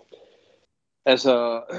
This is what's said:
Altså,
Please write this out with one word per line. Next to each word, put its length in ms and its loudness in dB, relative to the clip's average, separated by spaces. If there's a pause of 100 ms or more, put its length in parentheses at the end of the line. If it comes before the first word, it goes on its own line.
(1040)
Altså, 580 0 (160)